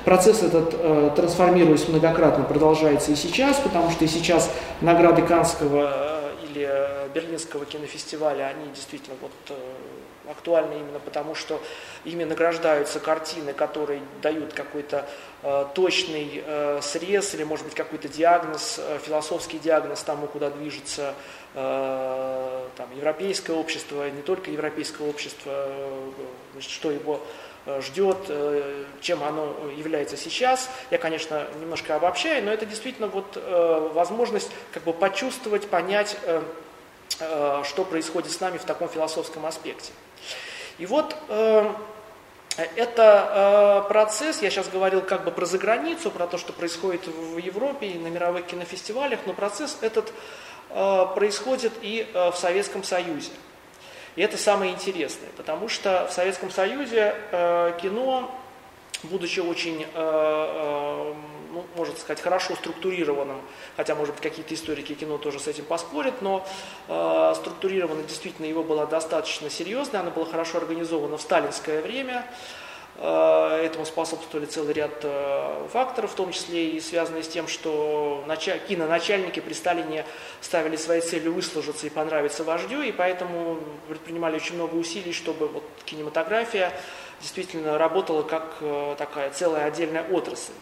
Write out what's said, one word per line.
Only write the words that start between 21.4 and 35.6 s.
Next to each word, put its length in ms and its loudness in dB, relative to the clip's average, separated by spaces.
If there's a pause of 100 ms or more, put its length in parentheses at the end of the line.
э, 1080 -2 (120)
там, 100 -10 (100)
европейское 600 0
общество, 540 -4
не 120 -10
только 280 -2
европейское 580 -4
общество, 440 -8
э, 580 -6 (420)
значит, 180 -12
что 200 -4
его, 300 -2 (440)
э, 160 -4
ждет, 480 2
э, 560 -2 (160)
чем 220 -2
оно 320 -2 (220)
является 400 -4
сейчас. 520 0 (220)
Я, 80 4
конечно, 460 -2 (160)
немножко 360 -2
обобщаю, 480 2
но 80 2
это 140 -2
действительно 400 -6
вот, 300 -6
э, 580 4
возможность 560 2 (240)
как 80 -6
бы 100 0
почувствовать, 760 0